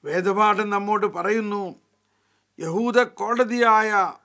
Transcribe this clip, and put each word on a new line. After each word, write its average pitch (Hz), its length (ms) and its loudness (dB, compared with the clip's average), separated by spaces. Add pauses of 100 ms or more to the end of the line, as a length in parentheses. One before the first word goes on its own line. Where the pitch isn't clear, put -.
വേദപാഠം 196 640 0
നമ്മോട് 202 360 -2 (100)
പറയുന്നു, 202 460 -4 (960)
യഹൂദ 214 400 0 (200)
കോടതിയായ 226 720 2 (340)